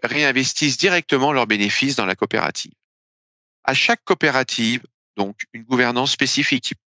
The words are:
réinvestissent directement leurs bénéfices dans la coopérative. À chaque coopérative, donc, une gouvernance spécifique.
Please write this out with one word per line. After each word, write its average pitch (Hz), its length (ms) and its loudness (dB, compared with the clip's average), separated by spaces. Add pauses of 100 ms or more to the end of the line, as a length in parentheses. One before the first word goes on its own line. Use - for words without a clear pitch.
réinvestissent 135 720 0
directement 151 540 2
leurs 123 160 2
bénéfices 107 480 0
dans 107 100 -2
la 92 100 -2
coopérative. - 580 -4 (880)
À 135 100 0
chaque - 300 0
coopérative, 127 800 0 (320)
donc, 101 220 -4 (160)
une 113 100 -16
gouvernance 123 480 0
spécifique. - 640 -2 (200)